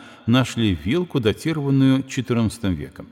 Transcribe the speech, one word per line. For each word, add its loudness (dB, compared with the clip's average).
нашли 2
вилку, -2
датированную 2
четырнадцатым -2
веком. -14